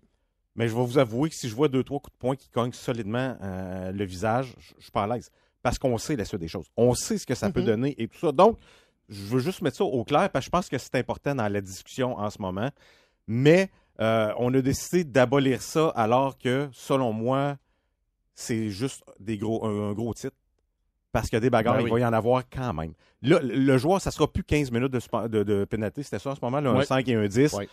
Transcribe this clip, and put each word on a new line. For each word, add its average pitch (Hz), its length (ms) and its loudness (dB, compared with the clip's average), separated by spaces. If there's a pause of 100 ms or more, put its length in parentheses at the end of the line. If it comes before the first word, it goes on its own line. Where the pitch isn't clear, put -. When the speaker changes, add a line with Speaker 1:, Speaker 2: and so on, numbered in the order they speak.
(580)
Speaker 1:
Mais 117 100 0
je 110 80 -2
vais 123 80 2
vous 123 140 0
avouer 127 320 2
que - 60 -10
si - 120 -8
je 107 80 -6
vois 147 140 2
deux, 131 120 2
trois 123 200 -4
coups - 120 -20
de - 60 -20
poing 131 160 -2
qui - 140 -20
cognent 120 240 -2
solidement, 117 680 -4
euh, 92 520 -8
le 101 100 -4
visage, 110 560 -4
je, - 200 -20
je - 40 -20
suis - 80 -20
pas 113 120 -2
à 101 40 -2
l'aise. 120 220 -6 (340)
Parce 120 160 0
qu'on 123 180 0
sait 147 200 -4
la 101 80 -2
suite 95 160 -6
des 80 80 -6
choses. 82 160 -10 (100)
On 120 180 4
sait 208 240 -4
ce - 80 -8
que 131 100 -2
ça 107 160 -2
peut 92 100 -2
Speaker 2:
Mhm. 90 40 0
Speaker 1:
donner 117 320 0
et 113 120 -4
tout - 100 -20
ça. 156 140 0
Donc, 196 240 6 (500)
je 101 200 -12
veux 123 120 2
juste 151 220 -2
mettre 147 160 -2
ça 208 80 0
au 131 180 -2
clair 151 260 2
parce 135 140 -2
que - 40 -10
je - 40 -6
pense 175 160 0
que 139 100 -4
c'est - 180 -8
important 123 380 -2
dans 120 140 0
la 101 140 0
discussion 107 560 -6
en 104 120 -4
ce - 120 -10
moment. 98 280 -4 (580)
Mais, 151 420 6 (320)
euh, 110 360 2
on 123 160 0
a 135 80 6
décidé 139 440 0
d'abolir 127 560 2
ça 160 340 0
alors 123 420 2
que, 135 360 -2
selon 131 400 0
moi, 131 420 -2 (800)
c'est 110 360 -4
juste 110 320 -8 (180)
des 104 160 -6
gros, 107 280 -2
un, 104 260 -2
un - 20 -6
gros 110 200 -4
titre. - 220 -10 (800)
Parce 113 160 -2
que - 60 -4
des 113 140 4
bagarres, 117 260 4
Speaker 3:
Ben 113 60 2
Speaker 1:
il 117 40 0
Speaker 3:
oui. 117 60 -2
Speaker 1:
va 113 80 2
y 123 60 2
en 117 80 2
avoir 120 360 2
quand 127 240 -6
même. 80 200 -6 (280)
Là, 156 220 4
le, 120 100 -2
le 135 240 4
joueur, 160 220 2
ça 147 120 -4
sera 151 200 0
plus 190 140 -4
quinze 147 260 0
minutes 123 220 0
de 123 80 0
suspen-, 113 260 -4
de, 107 160 2
de 101 220 2
pénalité. 107 380 -4
C'était 113 160 -8
ça 139 120 -8
en 139 40 -6
ce 135 60 -20
moment, 131 200 -2
là, 139 80 0
un 113 80 4
Speaker 3:
Ouais. 139 80 4
Speaker 1:
cinq 131 240 0
et 120 60 2
un 104 120 2
dix. 127 240 4
Speaker 2:
Ouais. 101 220 -4